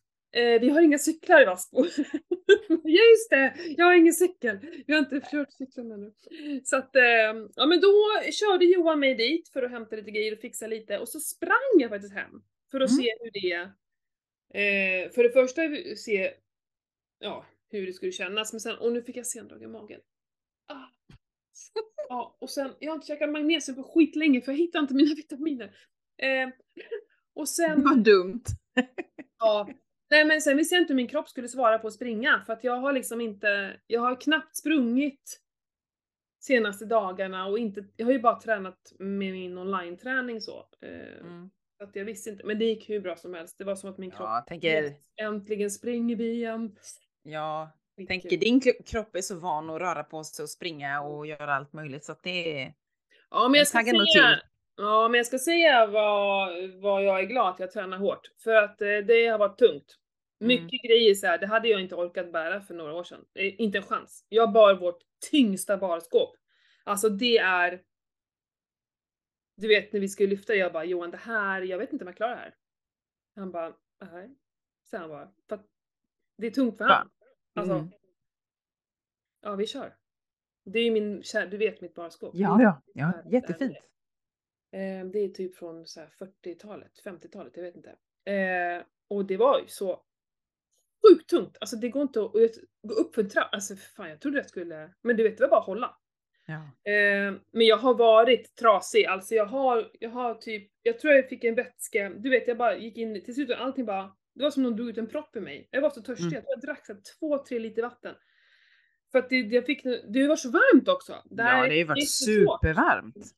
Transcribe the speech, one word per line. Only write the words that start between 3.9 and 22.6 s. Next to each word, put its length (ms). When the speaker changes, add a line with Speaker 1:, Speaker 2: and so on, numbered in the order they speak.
Speaker 1:
ingen 200
cykel. 440
Vi 60
har 60
inte 220
kört 220
cykeln 380
ännu. 220
Så 140
att, 180
eh, 80
ja, 100
men 160
då 120
körde 340
Johan 340
mig 160
dit 340
för 140
att 80
hämta 240
lite 160
grejer 220
och 60
fixa 280
lite. 320
Och 100
så 100
sprang 600
jag 100
faktiskt 240
hem 180
för 100
att 80
Speaker 2:
Mm. 140
Speaker 1:
se 60
hur 120
det, 240
eh, 520
för 120
det 80
första 300
se, 380
ja, 260
hur 160
det 80
skulle 180
kännas. 420
Men 60
sen, 180
och 140
nu 100
fick 160
jag 100
sendrag 360
i 40
magen. 340
Ah. 180
<laughs> 340
Ja, 320
och 80
sen, 300